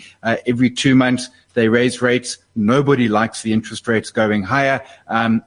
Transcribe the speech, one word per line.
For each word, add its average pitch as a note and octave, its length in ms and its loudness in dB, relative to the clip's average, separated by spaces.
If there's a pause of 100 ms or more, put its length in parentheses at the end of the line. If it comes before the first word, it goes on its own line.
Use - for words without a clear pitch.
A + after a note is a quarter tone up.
(220)
uh, A2+ 240 -2
every B2 240 2
two C3 240 0
months. B2+ 360 2 (240)
They A2+ 140 2
raise B2 340 0
rates. B2 360 -2 (180)
Nobody B2 540 2
likes G#2+ 320 -2
the A2 100 -4
interest A2 340 -4
rates A2 240 -2
going G#2 340 0
higher. C3+ 380 -2 (280)
Um, A2+ 380 0